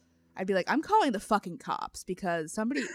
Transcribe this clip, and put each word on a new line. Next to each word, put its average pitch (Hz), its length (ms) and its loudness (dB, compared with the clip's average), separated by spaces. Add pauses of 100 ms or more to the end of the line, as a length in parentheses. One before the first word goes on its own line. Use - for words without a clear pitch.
(360)
I'd 185 120 -6
be 196 60 2
like, 185 160 2
"I'm 247 120 4
calling 381 320 4
the 196 60 -2
fucking 196 400 0
cops - 440 -6
because 170 500 -4
somebody, 240 300 -2 (120)